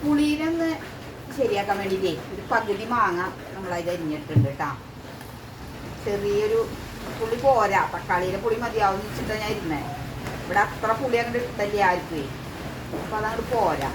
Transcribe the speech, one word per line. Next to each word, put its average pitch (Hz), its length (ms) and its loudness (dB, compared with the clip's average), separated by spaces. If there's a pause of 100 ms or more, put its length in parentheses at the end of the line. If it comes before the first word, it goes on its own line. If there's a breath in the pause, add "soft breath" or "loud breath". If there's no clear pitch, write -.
പുളിയിലൊന്ന് 302 640 4 (680)
ശരിയാക്കാൻ 202 440 2
വേണ്ടിയിട്ടേ 190 320 2 (200)
ഒരു - 180 -8
പകുതി 220 420 2
മാങ്ങ 190 280 2 (340)
നമ്മളതിൽ 175 380 -4
അരിഞ്ഞിട്ടുണ്ട് 151 560 2 (100)
ട്ടാ. 156 100 0 (1400)
ചെറിയൊരു 208 540 2 (580)
പുളി 226 260 -2
പോരാ, 214 380 6 (120)
തക്കാളിയിലെ 185 500 0
പുളി 220 200 2
മതിയാവും 208 420 2
വെച്ചിട്ടാണ് 214 380 -4
ഞാൻ 220 120 -2
ഇരുന്നേ. 165 260 -2 (600)
ഇവിടെ 185 220 2
അത്ര 220 260 -2 (100)
പുളി 240 200 2
അങ്ങോട്ട് 240 260 0
ഇഷ്ടമില്ല 202 420 2
ആർക്കുവേ, 165 340 0 (760)
അപ്പൊ - 180 -4
അതങ്ങോട്ട് 214 340 -2
പോരാ. 156 420 2